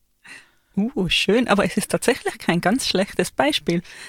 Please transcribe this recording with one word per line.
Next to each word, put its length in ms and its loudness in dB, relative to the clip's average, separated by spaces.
Uh, 320 0
schön, 400 2
aber 160 4
es 140 0
ist 120 -4
tatsächlich 480 -2
kein 220 0
ganz 260 0
schlechtes 440 -2
Beispiel. 500 0